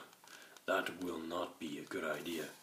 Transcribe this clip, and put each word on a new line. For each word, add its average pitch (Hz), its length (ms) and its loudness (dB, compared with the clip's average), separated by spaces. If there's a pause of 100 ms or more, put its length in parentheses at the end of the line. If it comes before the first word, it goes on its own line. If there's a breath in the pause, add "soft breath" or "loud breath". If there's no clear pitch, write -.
(640 loud breath)
That 92 200 6 (160)
will 85 280 0
not 87 320 0
be 76 180 -2
a 76 100 -4
good - 140 0
idea. 78 400 2 (200)